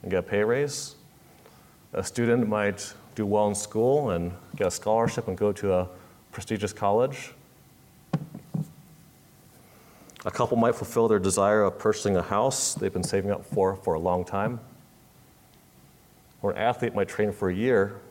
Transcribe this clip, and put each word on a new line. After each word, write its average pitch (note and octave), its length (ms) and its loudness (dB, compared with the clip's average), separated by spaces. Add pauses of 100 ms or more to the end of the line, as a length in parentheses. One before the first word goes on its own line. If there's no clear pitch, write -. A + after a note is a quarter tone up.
and F#2 100 -8
get F#2+ 60 2
a F2 40 0
pay G#2 220 0
raise. C#3 500 -2 (960)
A F#2+ 120 -2
student A#2+ 420 2
might G#2 480 -2 (220)
do G#2+ 100 -2
well G#2 220 2
in G#2 80 0
school B2 540 0
and F2 220 -2 (220)
get F#2+ 140 0
a - 20 2
scholarship A2+ 560 0
and F#2 100 -4
go G#2 140 2
to G2 220 0
a F2+ 160 2 (420)
prestigious G#2 420 -6
college. A#2 600 -2 (3000)
A - 40 -4
couple A#2+ 260 0
might A#2 180 4
fulfill A2+ 320 0
their G#2+ 120 4
desire G2 440 4
of F#2+ 160 2
purchasing G2+ 380 0
a F2 60 2
house A2+ 520 0
they've - 180 -2
been - 120 -2
saving G2 260 -2
up - 140 -4
for, F#2+ 320 0
for F#2+ 160 -2
a D#2 60 0
long F2+ 260 0
time. A2 340 -2 (1800)
Or G2+ 120 -2
an - 40 -4
athlete A#2+ 380 -2
might G2 140 0
train G#2 220 -2
for G2 200 -2
a F2+ 40 -2
year G#2 460 2 (100)